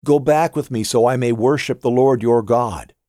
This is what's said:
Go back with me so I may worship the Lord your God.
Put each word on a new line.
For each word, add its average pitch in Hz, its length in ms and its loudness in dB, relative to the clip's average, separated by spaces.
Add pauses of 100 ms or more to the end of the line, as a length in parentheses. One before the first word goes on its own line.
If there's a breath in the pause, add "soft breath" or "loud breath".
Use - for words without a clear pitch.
Go 147 160 2
back 156 340 0
with 147 160 -6
me 113 140 -4
so 117 200 0
I 127 120 2
may 120 160 -2
worship 127 480 -2
the 123 100 -2
Lord 127 320 2
your 117 200 2
God. 110 520 -4 (140)